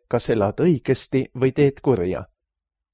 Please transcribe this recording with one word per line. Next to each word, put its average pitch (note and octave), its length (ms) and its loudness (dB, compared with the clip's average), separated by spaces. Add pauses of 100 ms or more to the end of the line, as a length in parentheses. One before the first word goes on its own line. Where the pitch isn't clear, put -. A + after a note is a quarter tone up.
kas - 240 -2
elad G#2 320 0
õigesti C3+ 600 0 (100)
või C3 160 0
teed C#3 300 0
kurja. C#3 420 0 (680)